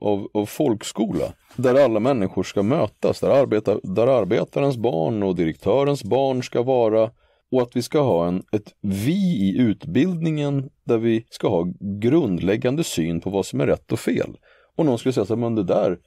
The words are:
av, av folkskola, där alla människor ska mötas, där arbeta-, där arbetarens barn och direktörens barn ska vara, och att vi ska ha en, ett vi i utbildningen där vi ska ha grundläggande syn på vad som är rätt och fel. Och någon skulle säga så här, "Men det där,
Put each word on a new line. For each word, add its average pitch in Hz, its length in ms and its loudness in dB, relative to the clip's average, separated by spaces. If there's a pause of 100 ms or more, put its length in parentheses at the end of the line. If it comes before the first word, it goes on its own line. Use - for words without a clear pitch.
av, 101 300 0
av 104 120 0
folkskola, 151 840 -2 (240)
där 127 280 4
alla 113 160 2
människor 107 420 0
ska 101 200 -2
mötas, 117 580 0
där 90 100 0
arbeta-, 113 520 2
där 101 240 0
arbetarens 127 680 0
barn 107 460 -2
och 95 140 0
direktörens 113 680 0
barn 127 380 0
ska 120 200 -4
vara, 113 480 2 (420)
och 127 100 2
att 120 140 -4
vi 123 60 0
ska 151 180 0
ha 87 280 2
en, 92 140 -2 (100)
ett 107 300 -4
vi 104 300 0 (240)
i 98 220 2
utbildningen 143 1120 0 (140)
där 117 140 0
vi 113 320 0
ska - 180 -4
ha 90 180 0 (340)
grundläggande 120 840 0
syn 82 360 -2
på 92 100 -6
vad 98 160 -2
som 127 140 -6
är 143 60 0
rätt - 260 -2
och 123 80 -4
fel. - 360 -4 (400)
Och 170 100 0
någon 123 120 2
skulle 131 140 -2
säga 113 140 0
så 110 80 0
här, 113 60 -2
"Men 117 140 -2
det 107 100 2
där, 92 420 0